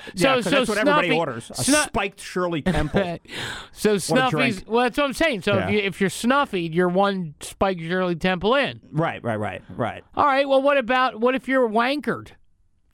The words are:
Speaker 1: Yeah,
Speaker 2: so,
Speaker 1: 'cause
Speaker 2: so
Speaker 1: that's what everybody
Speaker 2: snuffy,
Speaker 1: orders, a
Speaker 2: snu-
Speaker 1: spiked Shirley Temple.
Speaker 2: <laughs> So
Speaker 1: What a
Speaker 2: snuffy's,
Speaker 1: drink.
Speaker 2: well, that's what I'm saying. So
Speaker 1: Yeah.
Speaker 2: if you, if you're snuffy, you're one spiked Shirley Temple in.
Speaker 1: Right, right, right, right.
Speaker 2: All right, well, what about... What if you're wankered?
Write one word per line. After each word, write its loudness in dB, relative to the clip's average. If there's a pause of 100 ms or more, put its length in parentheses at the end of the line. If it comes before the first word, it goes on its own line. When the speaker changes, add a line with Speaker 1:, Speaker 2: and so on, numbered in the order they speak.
(140)
Speaker 1:
Yeah, -4
Speaker 2:
so, 4
Speaker 1:
'cause 0
Speaker 2:
so -2
Speaker 1:
that's 2
what 0
everybody 4
Speaker 2:
snuffy, 2
Speaker 1:
orders, -4
a -16
Speaker 2:
snu- 2
Speaker 1:
spiked -4
Shirley -2
Temple. 0 (260)
Speaker 2:
<laughs> -12
So 0
Speaker 1:
What 4
a 0
Speaker 2:
snuffy's, 2
Speaker 1:
drink. -12
Speaker 2:
well, 2
that's -2
what 2
I'm -2
saying. 0
So 2
Speaker 1:
Yeah. 0
Speaker 2:
if -2
you, 2
if -2
you're 2
snuffy, 0 (100)
you're 2
one 0
spiked -2
Shirley -2
Temple 0
in. -2 (100)
Speaker 1:
Right, -2
right, -2
right, -6 (120)
right. -6 (120)
Speaker 2:
All 2
right, 2
well, 4
what 2
about... 0
What 2
if -6
you're 2
wankered? -2 (640)